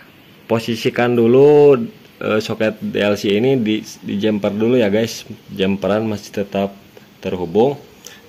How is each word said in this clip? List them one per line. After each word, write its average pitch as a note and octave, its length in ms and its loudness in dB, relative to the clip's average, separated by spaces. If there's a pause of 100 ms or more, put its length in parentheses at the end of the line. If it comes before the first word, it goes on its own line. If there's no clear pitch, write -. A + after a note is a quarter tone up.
(440)
posisikan A#2+ 720 -2
dulu, C#3 640 6 (400)
eh, G#2+ 240 -2
soket A2 380 -4
D G#2 180 -4
L G2+ 160 0
C G2+ 160 -2
ini B2+ 240 2
di, A2 240 -2
di - 400 -12
jumper G#2 320 -2
dulu A2 240 0
ya A#2+ 160 2
guys. A2+ 320 -4 (240)
Jumperan G2 560 -2
masih G#2 400 -6
tetap G2 320 -6 (480)
terhubung. F#2+ 560 -2 (480)